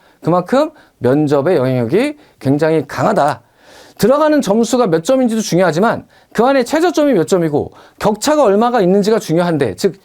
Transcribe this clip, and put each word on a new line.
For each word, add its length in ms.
그만큼 480
면접의 580
영향력이 600
굉장히 460
강하다. 560
들어가는 420
점수가 460
몇 180
점인지도 360
중요하지만 680
그 120
안에 200
최저점이 500
몇 120
점이고 460
격차가 460
얼마가 360
있는지가 380
중요한데, 580
즉 180